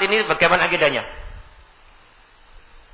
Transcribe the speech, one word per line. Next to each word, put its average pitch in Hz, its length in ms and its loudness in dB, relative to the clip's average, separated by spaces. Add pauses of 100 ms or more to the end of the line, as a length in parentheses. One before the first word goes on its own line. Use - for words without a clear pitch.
ini 214 160 0
bagaimana 170 480 2
akidahnya. 143 320 0 (1900)